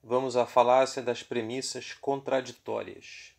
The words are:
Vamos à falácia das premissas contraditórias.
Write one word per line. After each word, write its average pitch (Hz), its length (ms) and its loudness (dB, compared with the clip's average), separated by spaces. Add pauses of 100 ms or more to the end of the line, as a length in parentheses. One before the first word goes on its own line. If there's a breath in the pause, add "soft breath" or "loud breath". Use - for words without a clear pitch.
Vamos 127 300 0
à 120 80 4
falácia 127 560 4
das 117 220 -4
premissas 120 680 -6
contraditórias. - 1500 -6